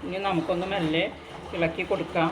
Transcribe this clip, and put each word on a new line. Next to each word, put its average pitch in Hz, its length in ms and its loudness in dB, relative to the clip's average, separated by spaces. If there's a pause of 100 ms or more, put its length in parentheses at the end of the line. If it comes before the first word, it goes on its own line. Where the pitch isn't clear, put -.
ഇനി 180 200 -4
നമുക്കൊന്ന് 175 460 2
മെല്ലെ 165 320 2 (520)
ഇളക്കി 170 340 0
കൊടുക്കാം. 170 420 2